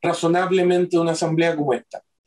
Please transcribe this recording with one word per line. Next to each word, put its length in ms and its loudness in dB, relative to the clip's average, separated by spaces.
razonablemente 960 0
de 60 2
una 100 0
asamblea 420 0
como 200 -2
esta? 280 -10